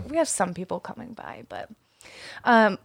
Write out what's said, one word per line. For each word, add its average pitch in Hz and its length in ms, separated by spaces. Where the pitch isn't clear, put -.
we 302 80
have 320 120
some 180 240
people 175 260
coming - 340
by, - 360
but, - 200
um, 220 420